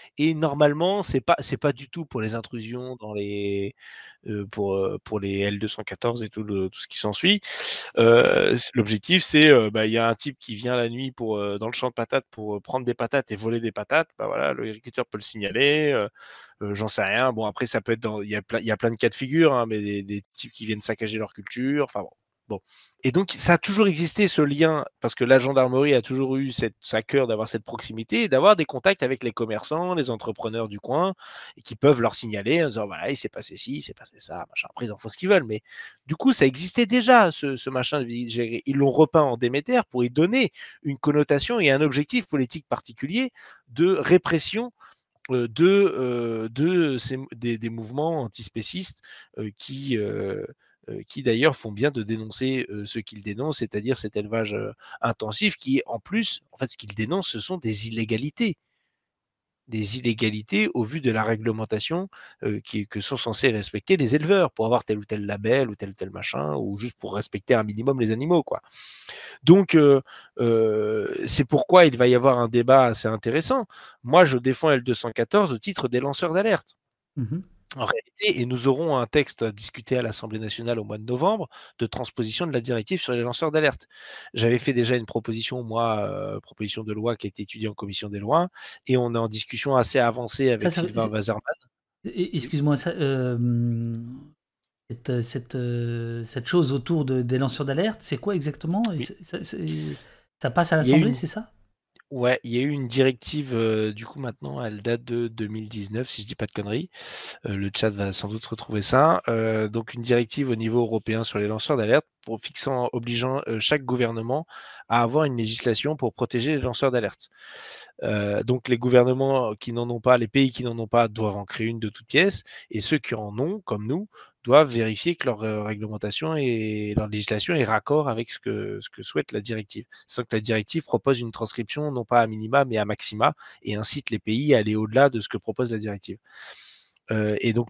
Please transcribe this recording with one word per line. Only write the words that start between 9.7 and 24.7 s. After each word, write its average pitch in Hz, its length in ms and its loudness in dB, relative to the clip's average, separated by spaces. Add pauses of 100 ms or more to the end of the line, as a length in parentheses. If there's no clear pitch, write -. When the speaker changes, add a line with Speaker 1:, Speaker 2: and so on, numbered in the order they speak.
Speaker 1:
bah, 110 140 0
il 110 80 0
y 113 60 2
a 113 100 4
un 117 60 2
type 135 240 -8
qui - 160 -12
vient 123 220 -2
la 120 120 0
nuit 127 240 -8
pour, 110 240 -4
euh, 101 220 -4
dans 107 80 -6
le 117 80 -6
champ 127 140 -4
de 120 60 -14
patates 127 360 -2
pour, 104 260 -8
euh, 101 40 -8
prendre 127 260 -6
des 120 80 0
patates 127 380 -2
et 104 40 -6
voler 113 240 -2
des 113 120 -4
patates. 156 360 -2 (100)
Bah 110 100 -4
voilà, 131 260 -2
l'agriculteur 117 500 -8
peut - 140 -12
le 101 40 -14
signaler, 139 680 0
euh, 107 160 0 (540)
euh, 101 120 -4
j'en 107 140 -4
sais 104 160 -2
rien. 117 280 0
Bon, 110 120 -4
après, 107 220 -4
ça 117 160 -2
peut 120 100 0
être 113 80 -2
dans, 107 220 -4
il 104 80 -8
y 104 60 -4
a 104 40 -4
plein, 117 200 -4
il 113 60 -6
y 110 40 0
a 107 80 0
plein 117 140 2
de 113 40 -6
cas 120 120 2
de 110 60 -14
figure, 147 380 4
hein, 120 140 2
mais 107 140 -2
des, 101 240 -4
des 101 180 -8 (140)
types - 160 -12
qui - 120 -14
viennent 107 160 -4
saccager 110 380 -2
leur 107 140 -8
culture, 131 520 -4
enfin 104 180 -8
bon. - 80 -12 (380)
Bon. 104 120 -6 (420)
Et 131 100 2
donc, 180 200 2
ça - 220 4
a 170 40 6
toujours 202 300 2
existé, 170 400 2
ce - 140 2
lien, 147 420 2 (160)